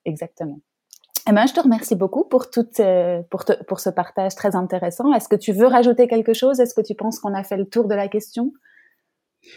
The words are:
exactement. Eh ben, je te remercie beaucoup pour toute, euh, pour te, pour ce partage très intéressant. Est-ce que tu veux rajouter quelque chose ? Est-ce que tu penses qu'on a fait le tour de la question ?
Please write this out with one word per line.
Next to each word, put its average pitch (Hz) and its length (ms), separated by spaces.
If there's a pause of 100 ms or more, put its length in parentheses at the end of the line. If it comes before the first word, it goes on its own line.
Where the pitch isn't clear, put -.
exactement. 165 540 (680)
Eh - 40
ben, 214 120
je - 80
te 339 60
remercie 226 360
beaucoup 190 300
pour 254 240
toute, 233 300
euh, 180 500
pour - 160
te, 196 200
pour 185 140
ce 190 120
partage 190 420
très 196 220
intéressant. 185 580
Est-ce - 160
que 214 60
tu 208 180
veux 220 140
rajouter 247 400
quelque 226 260
chose ? 254 260
Est-ce 240 140
que 220 80
tu 214 140
penses 226 240
qu'on 202 160
a 196 80
fait 196 140
le 196 120
tour 226 180
de 214 60
la 202 140
question ? 226 460 (1040)